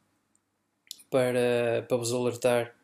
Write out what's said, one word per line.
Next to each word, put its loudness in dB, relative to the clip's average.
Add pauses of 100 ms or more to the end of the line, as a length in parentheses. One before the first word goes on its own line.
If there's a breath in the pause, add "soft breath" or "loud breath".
(1120)
para, 0
para 0
vos -4
alertar, 0 (100)